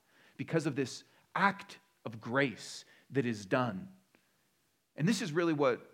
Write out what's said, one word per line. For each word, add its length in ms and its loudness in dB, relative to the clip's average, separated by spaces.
because 300 -2
of 100 -4
this 260 -4
act 460 0
of 160 -10
grace 640 -2
that 160 2
is 180 -2
done." 440 0
And 120 2
this 140 2
is 120 -4
really 200 2
what 420 2